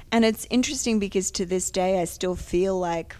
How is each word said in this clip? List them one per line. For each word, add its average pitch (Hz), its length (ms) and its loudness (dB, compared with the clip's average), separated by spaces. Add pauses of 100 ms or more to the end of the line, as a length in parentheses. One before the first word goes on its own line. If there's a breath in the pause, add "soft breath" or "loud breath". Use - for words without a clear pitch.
(120 loud breath)
and 226 140 6
it's 220 240 0
interesting 247 480 0
because 190 340 0
to 190 140 -2
this 180 240 -2
day, 185 320 2
I 165 40 0
still 180 300 -2
feel 185 440 0
like 170 400 -4